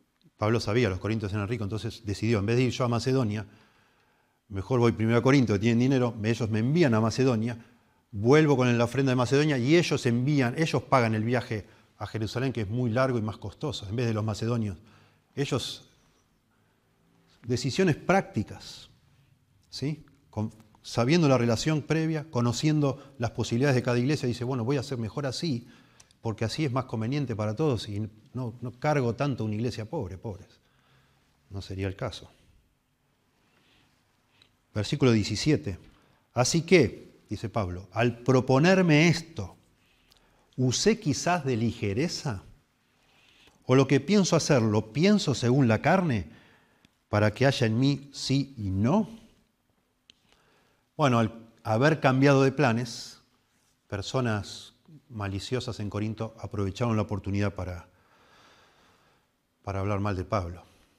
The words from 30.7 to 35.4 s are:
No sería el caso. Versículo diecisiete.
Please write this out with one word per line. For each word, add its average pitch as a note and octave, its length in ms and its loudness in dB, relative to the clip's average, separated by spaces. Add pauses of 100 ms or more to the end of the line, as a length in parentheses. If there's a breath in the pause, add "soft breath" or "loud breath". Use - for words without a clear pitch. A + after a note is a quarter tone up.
No F#2+ 120 -12
sería F#2+ 240 -6
el F#2+ 100 -6
caso. - 340 -10 (2500 soft breath)
Versículo B2+ 380 2
diecisiete. A2 640 0 (540 soft breath)